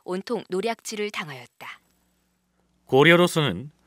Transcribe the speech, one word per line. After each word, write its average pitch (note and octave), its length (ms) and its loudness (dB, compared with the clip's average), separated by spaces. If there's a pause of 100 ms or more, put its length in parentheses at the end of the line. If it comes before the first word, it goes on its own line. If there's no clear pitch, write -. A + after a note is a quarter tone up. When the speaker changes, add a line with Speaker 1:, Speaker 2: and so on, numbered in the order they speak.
Speaker 1:
온통 F#3 440 -6
노략질을 G#3 600 -6
당하였다. C#3+ 720 -16 (1040)
Speaker 2:
고려로서는 D3 840 4 (160)